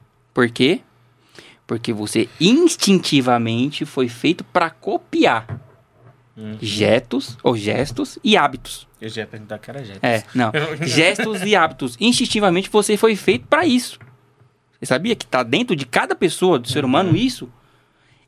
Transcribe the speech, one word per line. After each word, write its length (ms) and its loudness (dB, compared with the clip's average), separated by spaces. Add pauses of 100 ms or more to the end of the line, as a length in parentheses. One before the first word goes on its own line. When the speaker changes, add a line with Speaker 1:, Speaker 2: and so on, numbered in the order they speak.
(320)
Speaker 1:
Por 200 4
quê? 300 2 (840)
Porque 260 -6
você 380 -2 (100)
instintivamente 1400 2
foi 260 -2
feito 340 -2
pra 260 -2
copiar 880 -2 (800)
Speaker 2:
Uhum. 240 -14
Speaker 1:
gestos, 800 -2
ou 160 2
gestos 680 -4
e 140 4
hábitos. 500 -4 (140)
Speaker 2:
Eu 80 -12
já 120 -10
ia 60 -12
perguntar 300 -14
que 140 -18
era 120 -14
gestos. 200 -10
Speaker 1:
É, 200 0 (120)
não. 160 0 (140)
Speaker 2:
<laughs> 180 -8
Speaker 1:
Gestos 580 0
e 140 0
hábitos. 440 0
Instintivamente 720 2
você 260 2
foi 200 4
feito 320 -2
pra 180 2
isso. 320 0 (800)
Você 100 -10
sabia 280 0
que 100 -10
tá 160 0
dentro 340 0
de 100 -4
cada 280 -2
pessoa, 460 2
do 100 -8
ser 140 -2
humano, 280 2
Speaker 2:
Uhum. 40 6
Speaker 1:
isso? 340 -2 (800)